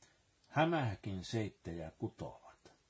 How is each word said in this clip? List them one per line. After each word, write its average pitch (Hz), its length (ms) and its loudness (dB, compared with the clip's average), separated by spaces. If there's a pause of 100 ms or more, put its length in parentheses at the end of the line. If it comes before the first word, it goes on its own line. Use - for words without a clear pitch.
(480)
hämähäkin 123 760 2
seittejä 85 720 -2
kutovat. - 760 -8 (180)